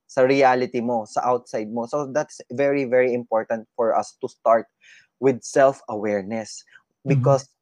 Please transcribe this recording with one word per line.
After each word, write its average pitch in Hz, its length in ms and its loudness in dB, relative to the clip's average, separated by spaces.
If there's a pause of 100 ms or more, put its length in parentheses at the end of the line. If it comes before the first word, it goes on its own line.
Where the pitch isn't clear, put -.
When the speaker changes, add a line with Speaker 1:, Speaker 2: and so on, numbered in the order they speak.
Speaker 1:
sa - 180 -2
reality 127 640 2
mo, 117 240 -4
sa - 160 -6
outside 120 480 -4
mo? 117 160 -6
So 147 240 -6
that's 151 400 -6
very, 139 320 0
very 127 320 2
important 113 560 -4
for 113 240 0
us - 240 -4
to 123 80 -8
start 113 400 0 (480)
with 123 240 0
self-awareness. 110 1200 -2 (400)
Speaker 2:
Mm-hmm. 139 140 0
Speaker 1:
Because 131 320 2 (140)